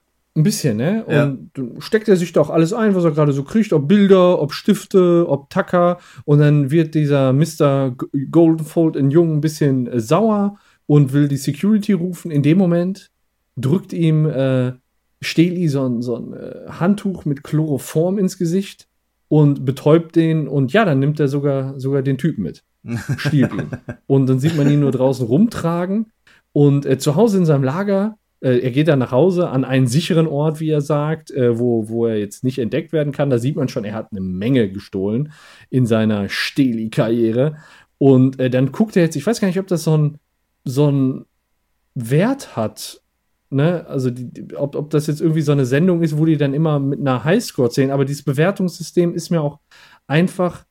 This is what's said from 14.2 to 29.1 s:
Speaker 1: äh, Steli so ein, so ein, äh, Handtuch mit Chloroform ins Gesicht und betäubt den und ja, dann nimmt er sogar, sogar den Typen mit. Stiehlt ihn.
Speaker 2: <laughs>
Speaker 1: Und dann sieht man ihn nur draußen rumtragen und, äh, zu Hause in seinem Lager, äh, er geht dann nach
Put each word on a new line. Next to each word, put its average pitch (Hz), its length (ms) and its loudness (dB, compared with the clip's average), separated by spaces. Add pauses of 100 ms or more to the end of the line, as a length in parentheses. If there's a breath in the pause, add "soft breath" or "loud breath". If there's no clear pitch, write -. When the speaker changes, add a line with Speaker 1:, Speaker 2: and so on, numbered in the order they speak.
Speaker 1:
äh, 131 460 0 (500)
Steli 175 460 0
so 135 200 -2
ein, 120 140 -2
so 120 140 -4
ein, - 160 -12
äh, - 360 -16
Handtuch 196 560 -2
mit 143 200 -4
Chloroform 156 720 -2
ins 190 200 -2
Gesicht 180 500 -4 (400)
und 143 360 4
betäubt 151 520 2
den 160 320 0
und 139 240 -2
ja, 220 120 4
dann 143 140 0
nimmt 147 220 0
er 143 80 2
sogar, 139 500 -4
sogar 135 240 -2
den 135 160 -2
Typen 147 240 -2
mit. - 220 -10 (540)
Stiehlt 147 340 0
ihn. 87 160 -6 (180)
Speaker 2:
<laughs> - 220 -14
Speaker 1:
Und 135 180 2
dann 131 140 2
sieht 156 160 0
man 143 120 2
ihn 147 120 2
nur 139 100 2
draußen 127 360 0
rumtragen 180 840 0 (420 soft breath)
und, 143 340 4
äh, 135 120 0
zu 143 160 -2
Hause 202 240 2
in 180 60 2
seinem 143 180 2
Lager, 196 540 -2 (240)
äh, 127 180 2
er 127 140 -2
geht 151 160 0
dann 143 100 4
nach 120 140 -2